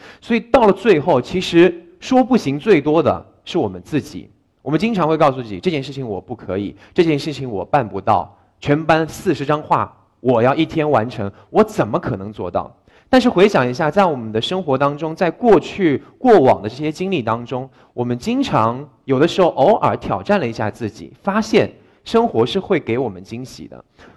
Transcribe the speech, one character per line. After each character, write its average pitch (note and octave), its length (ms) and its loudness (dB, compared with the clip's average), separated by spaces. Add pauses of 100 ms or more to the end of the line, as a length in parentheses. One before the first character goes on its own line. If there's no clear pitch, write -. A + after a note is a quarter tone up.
(220)
所 A#3 160 -2
以 - 20 0
到 A#3 280 4
了 G3 40 6
最 G3 280 2
后， C#3+ 200 2
其 F3+ 220 -4
实 E3+ 420 4 (160)
说 B3+ 240 2
不 B3+ 140 2
行 C#3 200 -2
最 D#3 240 2
多 D3+ 220 2
的 F#2+ 220 0 (180)
是 - 140 -6
我 C3 100 0
们 F#2 140 -8
自 C#3 180 -4
己。 - 300 -12 (320)
我 C3+ 100 -6
们 D#3+ 80 0
经 A3+ 140 -2
常 F3 120 0
会 D#3 120 0
告 D3+ 140 4
诉 C3 100 -8
自 A#2 80 -12
己 F#2+ 140 -8
，“这 F#3 60 -4
件 D3 140 -4
事 C3+ 80 -12
情 C3 160 -10
我 G2 120 -8
不 A#2+ 140 -14
可 G2 240 -8
以， G2+ 160 -6 (200)
这 F3+ 100 2
件 D#3 160 2
事 D3 140 -8
情 C3 160 -10
我 G2+ 160 -6
办 C3 220 0
不 F#2+ 120 -8
到， F#2+ 380 -2 (240)
全 D3 240 -2
班 D#3+ 200 2
四 E3 280 -4
十 C#3+ 120 -4
张 D3+ 160 -2
画 B2+ 320 -2 (280)
我 A#2+ 200 2
要 C3 140 2
一 E3 100 0
天 D#3 240 -2
完 B2 200 2
成， G2+ 200 -8 (200)
我 E3+ 120 2
怎 G#3 240 0
么 B2 140 -4
可 B2+ 160 -6
能 F#2+ 160 -12
做 G2+ 180 -8
到？” F2 240 -4 (360)
但 B3+ 120 6
是 A#3+ 80 2
回 G3 180 6
想 C3+ 220 2
一 - 20 -2
下， D3 200 -2
在 G3 120 2
我 E3 120 0
们 A2 160 -8
的 A2 100 -2
生 F#3 220 -6
活 D3 120 0
当 C#3+ 220 0
中， D#3+ 180 -8
在 E3+ 140 0
过 G3+ 300 4
去、 D#3 420 -2 (160)
过 A3+ 220 6
往 A#2 220 4
的 G#2 60 -8
这 A#2 80 -8
些 D3+ 160 -4
经 F#3 200 -6
历 E3 100 -2
当 A2+ 240 -4
中， C3 240 -8 (240)
我 B2 100 -6
们 A#2+ 140 -2
经 A#3+ 240 -4
常 B2+ 480 0 (160)
有 C3 140 0
的 D#3 80 4
时 - 120 -2
候 E3+ 100 4
偶 F3 260 2
尔 A2+ 220 0
挑 G2+ 260 -6
战 G3+ 160 0
了 C#3 80 -2
一 A#2 40 -6
下 A2 200 -4
自 A2+ 180 -8
己， D#2 320 -16
发 G3 180 -2
现 G3 320 0 (320)
生 A3+ 240 0
活 A#2+ 160 0
是 B2+ 160 -2
会 F3+ 200 -2
给 A2+ 180 -4
我 C3 100 -4
们 F#2 160 -12
惊 A#2 220 -14
喜 - 220 -18
的。 B1 180 -20 (320)